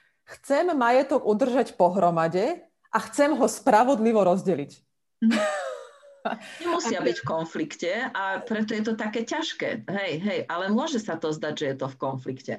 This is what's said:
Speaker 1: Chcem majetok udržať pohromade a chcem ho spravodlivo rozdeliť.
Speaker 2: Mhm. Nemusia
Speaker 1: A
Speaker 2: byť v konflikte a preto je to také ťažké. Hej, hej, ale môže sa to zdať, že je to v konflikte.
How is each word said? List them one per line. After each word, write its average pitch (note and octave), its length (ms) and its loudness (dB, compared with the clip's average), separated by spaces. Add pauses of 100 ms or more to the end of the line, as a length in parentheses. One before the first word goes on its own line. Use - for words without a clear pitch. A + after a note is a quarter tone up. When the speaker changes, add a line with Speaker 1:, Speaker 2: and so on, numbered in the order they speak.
(240)
Speaker 1:
Chcem E4 480 0
majetok B3+ 560 4
udržať A#3+ 480 0
pohromade F3+ 880 2 (240)
a A3 160 2
chcem C#4+ 320 2
ho B3 120 4
spravodlivo A3+ 760 4
rozdeliť. F3 480 2 (520)
Speaker 2:
Mhm. F#4+ 160 4 (1160)
Nemusia D#4+ 400 -2
Speaker 1:
A - 80 -2
Speaker 2:
byť - 160 2
v - 60 -8
konflikte E3 640 -4 (180)
a - 320 -4
preto A3 320 -2
je G#3+ 80 -2
to A3 160 -2
také A3 240 -4
ťažké. D4+ 640 -6
Hej, F#3+ 320 -4
hej, F#3 220 -2 (100)
ale F#3 240 -2
môže C#4+ 240 0
sa F#3+ 160 -6
to D#3+ 160 -4
zdať, D#3 240 -4
že D3 160 -4
je C3+ 80 -4
to C3+ 80 -4
v C3 160 -12
konflikte. C3 560 -8